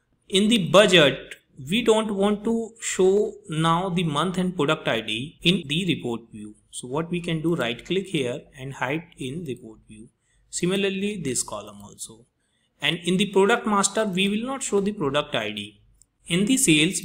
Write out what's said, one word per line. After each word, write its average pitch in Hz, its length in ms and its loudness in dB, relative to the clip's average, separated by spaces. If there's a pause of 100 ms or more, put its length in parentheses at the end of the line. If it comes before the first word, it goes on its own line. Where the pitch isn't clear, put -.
(280)
In 202 200 2
the 202 200 2
budget, 175 680 6 (340)
we 233 120 0
don't 220 340 2
want 202 280 0
to 226 360 -2
show 196 540 2 (140)
now 165 400 2
the 175 160 0
month 165 340 0
and 180 180 -2
product 151 320 0
I 117 120 0
D 110 420 -6
in 170 260 2
the 165 180 -2
report 117 360 -2 (100)
view. 107 240 -16 (140)
So - 180 -14
what 165 220 -6
we 175 100 -4
can 165 200 -4
do, 165 140 0
right 120 300 -4
click 190 240 -4
here 139 320 -4 (180)
and 135 160 -12
hide 143 300 -4 (120)
in 151 280 -10
report 113 420 -12
view. 110 220 -20 (420)
Similarly, 196 720 -2
this 127 200 -2
column 104 400 -12
also. 110 440 -18 (540)
And 151 240 0
in 180 120 2
the 202 100 2
product 202 380 2
master, 208 400 0
we 196 240 0
will 214 160 -4
not 262 180 -8
show 202 180 -2
the 202 120 -2
product 143 420 -2
I 110 180 -4
D. 104 280 -12 (460)
In 185 200 0
the 262 100 2
sales, 165 480 4